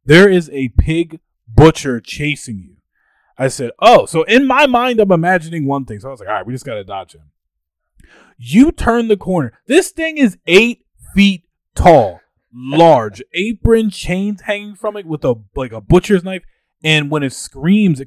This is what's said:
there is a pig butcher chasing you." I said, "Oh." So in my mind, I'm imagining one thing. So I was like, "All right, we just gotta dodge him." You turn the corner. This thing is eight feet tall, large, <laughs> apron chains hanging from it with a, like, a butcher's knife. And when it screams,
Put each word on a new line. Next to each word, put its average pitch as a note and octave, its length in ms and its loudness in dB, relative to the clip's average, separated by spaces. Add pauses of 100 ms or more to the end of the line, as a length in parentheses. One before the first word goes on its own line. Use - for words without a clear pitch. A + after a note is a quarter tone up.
there F3 240 6
is F3 240 0
a C3+ 240 -6
pig E3 420 -2 (280)
butcher C3 520 2
chasing C#3 600 -10
you." - 160 -20 (600)
I C3 120 -2
said, B2 320 -8
"Oh." F#3+ 260 6
So D#3+ 180 -2
in B3+ 220 2
my C4 220 2
mind, B3 320 0
I'm G3+ 120 2
imagining E3 540 0
one C#3 200 -4
thing. G#2+ 140 -14
So A2+ 80 -18
I C3+ 40 -14
was B2+ 80 -18
like, G2 100 -14
"All G#2+ 60 -6
right, G2 100 -8
we B2 80 -10
just C3 140 -12
gotta G#2+ 160 -10
dodge F#2+ 320 -14
him." D2+ 160 -20 (1040)
You F#3 340 4
turn A#3 360 -2
the G#3 100 0
corner. E3+ 360 -4 (140)
This E4 220 2
thing D#4+ 280 -8
is A#3 200 0 (100)
eight A3 380 0 (300)
feet G3 280 2 (320)
tall, A#2 460 4 (320)
large, B2+ 720 0
<laughs> - 60 -20
apron A3+ 560 0
chains F#3+ 520 -6
hanging G#3 340 -10
from G#3 220 -10
it G3 80 -12
with D#3 180 -8
a, B2+ 120 0 (200)
like, C3 160 -8
a A2+ 100 -16
butcher's F3 420 0
knife. F#3+ 200 -12 (400)
And D3+ 280 0
when D3+ 100 -2
it C3+ 120 -4
screams, E3+ 720 -2